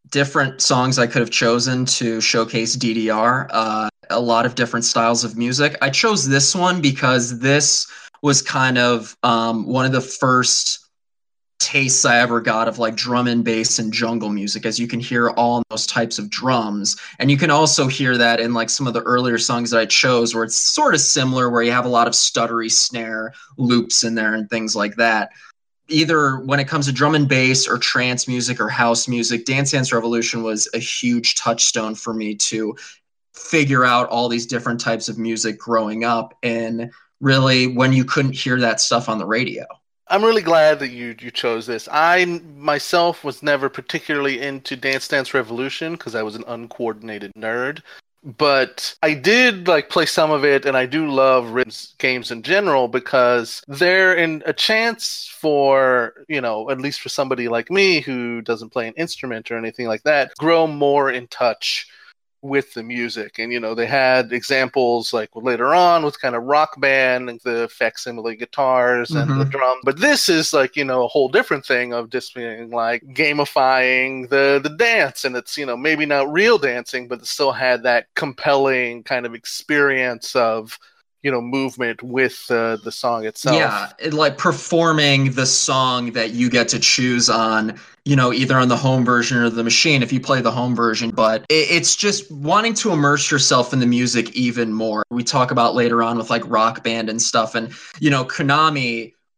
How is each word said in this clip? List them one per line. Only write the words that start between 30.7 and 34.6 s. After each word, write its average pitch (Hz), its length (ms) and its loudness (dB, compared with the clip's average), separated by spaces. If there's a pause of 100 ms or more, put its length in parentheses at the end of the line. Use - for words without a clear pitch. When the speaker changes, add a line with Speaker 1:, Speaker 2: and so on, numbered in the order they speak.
Speaker 1:
a 117 60 -4
huge 120 560 -2
touchstone 113 580 -2
for 113 180 -10
me 107 240 -6
to 110 400 -4 (600)
figure 135 500 2
out 123 240 2
all 120 180 0
these 117 200 -4
different 117 340 -4